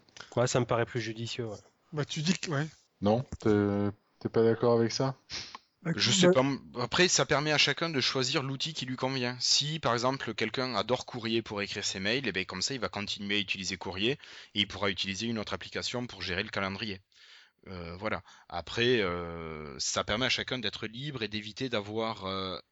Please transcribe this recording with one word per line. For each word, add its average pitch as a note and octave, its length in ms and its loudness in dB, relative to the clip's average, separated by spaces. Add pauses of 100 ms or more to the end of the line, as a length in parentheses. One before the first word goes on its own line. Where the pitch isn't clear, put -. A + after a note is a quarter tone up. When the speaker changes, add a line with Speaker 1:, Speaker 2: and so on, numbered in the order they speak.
(380)
Speaker 1:
Ouais, B2 100 4
ça B2+ 140 2
me A#2+ 40 2
paraît A#2 200 2
plus A#2 160 -4
judicieux, A2+ 460 -6
ouais. G#2+ 100 -8 (340)
Speaker 2:
Bah, D3 140 -2
tu - 160 -6
dis E3+ 180 0
que, F3+ 120 -6
ouais. C#3+ 140 0 (360)
Speaker 3:
Non, G#2+ 240 4 (160)
t'es, G2+ 480 4 (300)
t'es A2 100 -4
pas A2+ 120 4
d'accord A2+ 380 6
avec A#2 120 4
ça ? C3+ 240 0 (680)
Speaker 2:
Bah, E3 140 -2
Speaker 4:
Je G2+ 140 4
sais F#3 180 8
Speaker 2:
bah D#3 120 8 (320)
Speaker 4:
pas. A#2+ 100 -4
Après, F3 260 4
ça - 160 4
permet D3+ 260 2
à C#3+ 60 4
chacun D3 320 2
de C#3+ 100 2
choisir C3+ 420 2
l'outil C3+ 320 -4
qui C3+ 120 -6
lui B2+ 100 -4
convient. B2+ 460 -2
Si, D3+ 380 2
par A#2+ 140 2
exemple, A#2+ 400 0
quelqu'un A#2+ 420 0
adore A2 300 2
Courrier A2+ 360 0
pour G#2 200 -4
écrire G2+ 220 -4
ses - 160 -2
mails, A2+ 260 0
eh G#2 60 0
ben, F#2 140 0
comme F#2 160 -6
ça, C3+ 120 -2
il C3 60 -6
va G2+ 80 -2
continuer G2+ 480 -4
à G#2 40 4
utiliser F#2+ 360 -2
Courrier G2 380 -2 (420)
et G#2 60 2
il G2 60 2
pourra G2+ 220 0
utiliser F#2+ 380 -2
une A#2 120 -2
autre G2 140 -4
application A#2 540 -4
pour - 140 -14
gérer F#2 200 -2
le G#2+ 80 -4
calendrier. F#2+ 520 -4 (680)
Euh, F2 300 -10
voilà. G#2+ 260 -4 (240)
Après, A#2 540 2
euh, E2 760 -4
ça - 280 0
permet A2+ 220 0
à - 20 2
chacun A#2 280 -2
d'être G#2+ 300 -4
libre B2+ 340 -8
et G#2 60 -2
d'éviter G#2+ 400 -6
d'avoir, G#2+ 580 -4
euh, F#2+ 320 -4 (140)